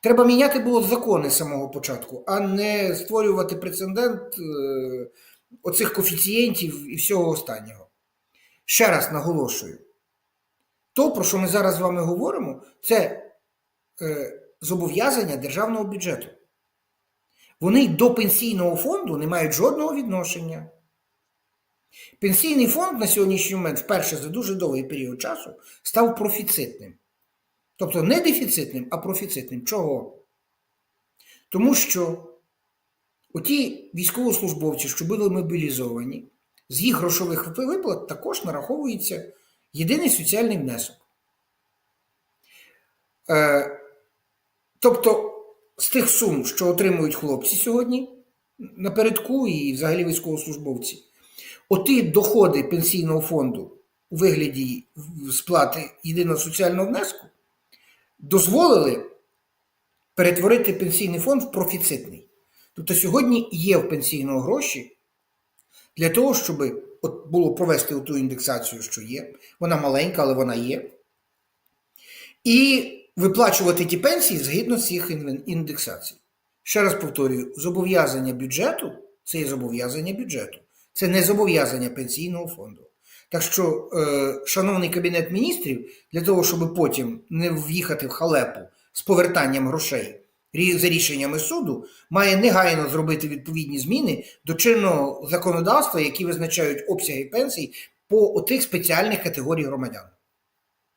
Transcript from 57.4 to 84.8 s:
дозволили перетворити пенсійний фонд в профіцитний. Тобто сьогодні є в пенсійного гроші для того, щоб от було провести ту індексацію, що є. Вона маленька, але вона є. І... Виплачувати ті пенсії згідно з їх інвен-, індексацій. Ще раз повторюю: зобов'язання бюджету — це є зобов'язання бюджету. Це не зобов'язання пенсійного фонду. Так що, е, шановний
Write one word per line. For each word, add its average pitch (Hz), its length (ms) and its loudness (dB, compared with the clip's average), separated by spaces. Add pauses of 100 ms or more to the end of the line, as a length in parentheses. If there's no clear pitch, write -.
дозволили 180 840 4 (1120)
перетворити 180 580 4
пенсійний 175 460 -2
фонд 262 240 2
в - 80 -10
профіцитний. 170 760 -4 (480)
Тобто 165 180 -4
сьогодні 233 580 4
є 175 260 2
в - 120 2
пенсійного 139 500 -2
гроші - 580 -4 (1000)
для 160 120 2
того, 247 240 4
щоб 147 300 -2 (380)
от - 260 -8
було 165 260 2
провести 151 460 0
ту 143 180 -4
індексацію, 127 640 -4
що - 200 -10
є. 117 320 -12 (260)
Вона 170 180 0
маленька, 147 440 0
але 135 120 4
вона 127 220 0
є. 123 340 -4 (1500)
І... 254 480 4 (240)
Виплачувати 185 720 4
ті 175 120 0
пенсії 269 420 2
згідно 196 380 0
з 233 140 -2
їх 175 200 -4
інвен-, 143 340 -6
індексацій. 160 720 -6 (480)
Ще - 180 0
раз 196 120 4
повторюю: 135 640 -2
зобов'язання 160 760 0
бюджету — 139 580 -4 (320)
це - 160 -6
є 151 60 -2
зобов'язання 127 680 -6
бюджету. 165 460 -10 (340)
Це 190 140 -2
не 180 160 4
зобов'язання 160 640 2
пенсійного 170 580 -6
фонду. 107 340 -16 (480)
Так 165 120 -2
що, 160 520 0
е, 143 520 0
шановний 190 440 0